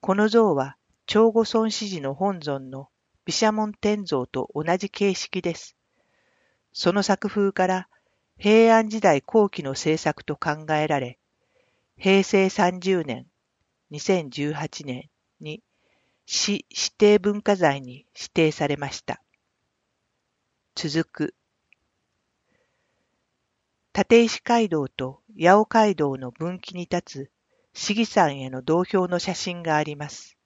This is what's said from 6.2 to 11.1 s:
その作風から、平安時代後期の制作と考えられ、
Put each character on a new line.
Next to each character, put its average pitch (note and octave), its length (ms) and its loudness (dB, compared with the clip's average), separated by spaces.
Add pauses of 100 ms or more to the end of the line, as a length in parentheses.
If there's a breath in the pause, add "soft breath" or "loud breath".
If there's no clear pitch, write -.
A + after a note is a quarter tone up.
そ - 180 -2
の G3 120 0
作 G3+ 260 -2
風 G3 240 0
か F#3 140 0
ら、 F#3 200 -4 (500)
平 A3+ 400 6
安 A3 120 2
時 A3 100 -6
代 E3+ 220 4
後 G#3 260 2
期 F3 160 -8
の C3+ 120 -6
制 D#3 200 0
作 - 300 -4
と D3 100 -6
考 D#3 380 -4
え D3+ 160 0
ら D3 100 0
れ、 B2 180 -10 (800)